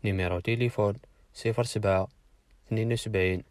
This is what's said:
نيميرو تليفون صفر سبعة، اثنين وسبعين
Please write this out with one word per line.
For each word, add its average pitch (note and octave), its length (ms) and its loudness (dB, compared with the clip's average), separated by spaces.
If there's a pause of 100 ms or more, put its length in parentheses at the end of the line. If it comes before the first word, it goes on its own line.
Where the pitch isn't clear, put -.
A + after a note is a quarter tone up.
نيميرو F#2 360 0
تليفون A2+ 540 0 (400)
صفر A#2 300 -2
سبعة، G2 440 2 (580)
اثنين A2+ 260 0
وسبعين F#2+ 580 0